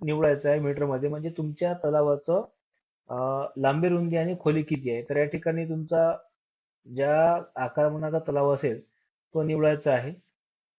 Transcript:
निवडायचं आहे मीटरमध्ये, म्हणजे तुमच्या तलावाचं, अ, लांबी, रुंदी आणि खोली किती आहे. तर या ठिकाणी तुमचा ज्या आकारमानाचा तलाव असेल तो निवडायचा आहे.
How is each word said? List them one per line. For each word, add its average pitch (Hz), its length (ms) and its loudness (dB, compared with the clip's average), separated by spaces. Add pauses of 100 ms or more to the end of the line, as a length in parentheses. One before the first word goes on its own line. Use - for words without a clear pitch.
निवडायचं 151 480 2
आहे 151 100 4
मीटरमध्ये, 143 500 -2
म्हणजे 151 200 -6
तुमच्या 160 440 -4
तलावाचं, 151 720 0 (640)
अ, 131 380 -4 (100)
लांबी, 143 320 2
रुंदी 170 260 0
आणि 170 240 0
खोली 156 240 2
किती 135 280 -2
आहे. 117 100 -2
तर 143 160 -2
या 147 80 4
ठिकाणी 160 440 -4
तुमचा 165 480 0 (760)
ज्या 160 480 2 (120)
आकारमानाचा 151 640 -2
तलाव 143 340 2
असेल 135 320 -2 (480)
तो 160 100 0
निवडायचा 151 500 2
आहे. 131 200 -2 (640)